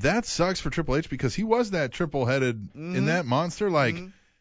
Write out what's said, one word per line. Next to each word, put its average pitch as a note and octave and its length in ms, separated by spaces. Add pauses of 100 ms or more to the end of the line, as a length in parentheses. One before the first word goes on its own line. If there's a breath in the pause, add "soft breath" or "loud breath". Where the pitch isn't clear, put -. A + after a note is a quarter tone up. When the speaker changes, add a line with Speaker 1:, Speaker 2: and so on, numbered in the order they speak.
Speaker 1:
That F#3+ 240
sucks F3+ 340
for - 100
Triple D3 280
H D#3+ 120
because B2+ 240
he G3 100
was A3 280
that D#3 200
triple-headed C3 800
Speaker 2:
Mm-hmm. E3 240
Speaker 1:
in C3 80
that E3 200
monster. E3+ 460
Like, C#3 240
Speaker 2:
Mm-hmm. F3+ 120 (340 soft breath)